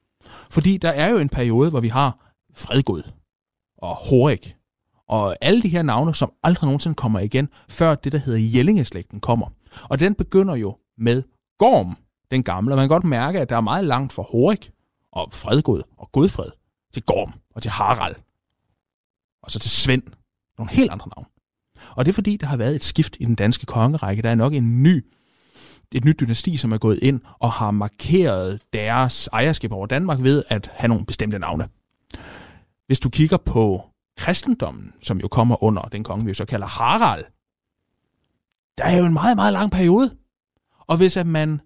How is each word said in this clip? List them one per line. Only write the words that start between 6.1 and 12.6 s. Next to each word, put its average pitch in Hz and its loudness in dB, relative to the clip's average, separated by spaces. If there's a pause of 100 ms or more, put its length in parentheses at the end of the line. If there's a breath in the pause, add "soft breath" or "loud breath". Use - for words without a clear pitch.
som - -4 (100)
aldrig 170 2
nogensinde 143 0
kommer 110 -2
igen, 127 -2 (200 soft breath)
før 165 2
det, 139 -6
der 151 0
hedder 127 -2
Jellingeslægten, 113 0
kommer. 117 -2 (360 loud breath)
Og - -2
den 196 2
begynder 190 2
jo 107 -6 (220)
med 117 2 (360)
Gorm, 175 4 (340)
den 127 0
gamle. 101 -2